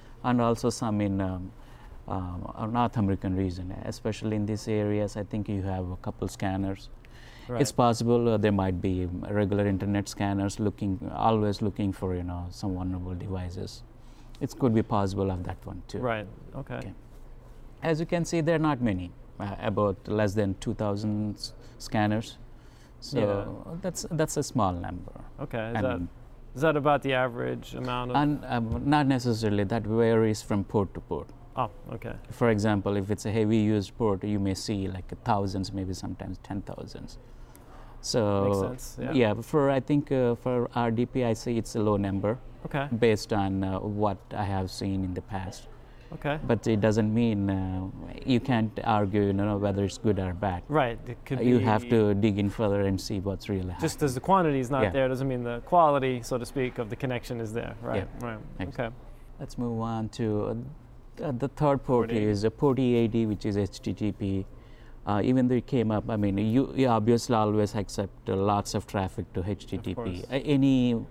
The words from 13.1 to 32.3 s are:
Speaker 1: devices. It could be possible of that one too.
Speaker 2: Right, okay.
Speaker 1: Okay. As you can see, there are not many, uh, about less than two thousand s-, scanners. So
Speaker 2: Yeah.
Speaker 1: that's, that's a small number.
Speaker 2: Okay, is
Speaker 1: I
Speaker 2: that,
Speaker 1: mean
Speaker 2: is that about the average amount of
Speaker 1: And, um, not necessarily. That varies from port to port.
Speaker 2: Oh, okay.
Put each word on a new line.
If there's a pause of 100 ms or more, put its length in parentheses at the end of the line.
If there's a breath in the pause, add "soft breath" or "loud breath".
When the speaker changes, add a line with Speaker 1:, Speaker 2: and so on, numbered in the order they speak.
Speaker 1:
devices. (580 loud breath)
It
could
be
possible
of
that
one
too.
Speaker 2:
Right, (280)
okay.
Speaker 1:
Okay. (920)
As
you
can
see,
there
are
not
many, (300)
uh,
about (120)
less
than
two
thousand
s-, (240 loud breath)
scanners. (640 loud breath)
So
Speaker 2:
Yeah.
Speaker 1:
that's,
that's
a
small
number. (280)
Speaker 2:
Okay,
is
Speaker 1:
I
Speaker 2:
that,
Speaker 1:
mean (460)
Speaker 2:
is
that
about
the
average
amount
of
Speaker 1:
And,
um, (140)
not
necessarily.
That
varies
from
port
to
port. (260)
Speaker 2:
Oh, (220)
okay. (160)